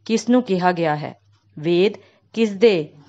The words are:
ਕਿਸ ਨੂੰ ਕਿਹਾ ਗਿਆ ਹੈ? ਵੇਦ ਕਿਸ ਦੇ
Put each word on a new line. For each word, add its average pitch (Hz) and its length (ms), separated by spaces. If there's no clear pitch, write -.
ਕਿਸ 220 240
ਨੂੰ 247 140
ਕਿਹਾ 180 280
ਗਿਆ 165 240
ਹੈ? 147 200
ਵੇਦ 175 340
ਕਿਸ 220 180
ਦੇ 190 420